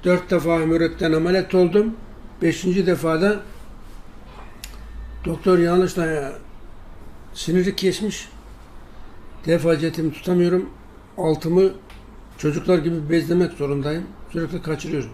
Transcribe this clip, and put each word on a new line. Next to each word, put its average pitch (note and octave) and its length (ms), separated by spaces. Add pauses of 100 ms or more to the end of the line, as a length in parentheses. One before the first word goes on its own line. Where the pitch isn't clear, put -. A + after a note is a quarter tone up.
"Dört F3+ 260
defa E3 300
hemoroidten E3 520
ameliyat F3+ 420
oldum. G3 400 (480)
Beşinci F3+ 440
defada F3 540 (1800)
doktor F3 340
yanlışla E3+ 760 (1000)
siniri F3+ 420
kesmiş. F#3+ 520 (1160)
Defaciyetimi D#3+ 680
tutamıyorum. F3+ 560 (500)
Altımı E3+ 520 (680)
çocuklar E3 400
gibi D3+ 320
bezlemek E3+ 420
zorundayım. C#3+ 520 (280)
Sürekli E3 300
kaçırıyorum." D3+ 520